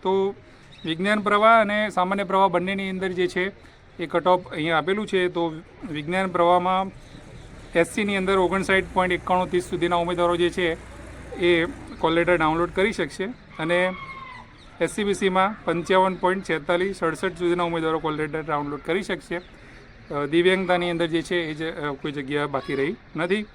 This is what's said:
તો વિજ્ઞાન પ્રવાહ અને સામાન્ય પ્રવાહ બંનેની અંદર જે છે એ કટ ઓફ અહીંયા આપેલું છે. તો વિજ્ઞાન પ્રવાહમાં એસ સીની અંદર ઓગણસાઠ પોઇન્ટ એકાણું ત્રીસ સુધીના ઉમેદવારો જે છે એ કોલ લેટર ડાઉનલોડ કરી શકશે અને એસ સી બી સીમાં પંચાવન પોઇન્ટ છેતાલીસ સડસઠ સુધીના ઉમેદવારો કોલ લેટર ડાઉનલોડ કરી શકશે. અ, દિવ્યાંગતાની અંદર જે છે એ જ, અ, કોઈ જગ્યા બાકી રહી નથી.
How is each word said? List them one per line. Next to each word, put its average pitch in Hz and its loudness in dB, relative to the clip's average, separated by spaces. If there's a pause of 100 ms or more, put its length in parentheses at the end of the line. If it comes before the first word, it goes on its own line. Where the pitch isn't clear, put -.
તો 190 0 (500)
વિજ્ઞાન 185 0
પ્રવાહ 214 6
અને 208 0
સામાન્ય 190 0
પ્રવાહ 190 4
બંનેની 190 0
અંદર 185 -4
જે 180 0
છે 180 -4 (260)
એ 170 -6
કટ 165 0
ઓફ 180 4
અહીંયા 165 0
આપેલું 190 0
છે. 180 2
તો 170 -2 (360)
વિજ્ઞાન 160 -2
પ્રવાહમાં 180 4 (880)
એસ 165 4
સીની 202 -2
અંદર 190 2
ઓગણસાઠ 190 2 (100)
પોઇન્ટ 185 2
એકાણું 180 0
ત્રીસ 180 0
સુધીના 170 0
ઉમેદવારો 175 2
જે 175 2
છે 165 0 (640)
એ 175 4 (320)
કોલ 160 0
લેટર 170 4
ડાઉનલોડ 160 2
કરી 190 0
શકશે 185 -6 (340)
અને 175 0 (840)
એસ 170 0
સી 220 -2
બી 202 2
સીમાં 190 2
પંચાવન 185 2
પોઇન્ટ 185 0
છેતાલીસ 175 0
સડસઠ 165 -2
સુધીના 175 0
ઉમેદવારો 165 0
કોલ 156 -2
લેટર 151 -4
ડાઉનલોડ 147 -4
કરી 180 -2
શકશે. 170 -6 (760)
અ, 143 -2
દિવ્યાંગતાની 175 2
અંદર 170 0
જે 160 -2
છે 180 -4
એ 160 -4
જ, 151 -8
અ, 160 -6
કોઈ 147 -8
જગ્યા 143 -4
બાકી 139 -4
રહી 143 -2 (200)
નથી. 180 0 (120)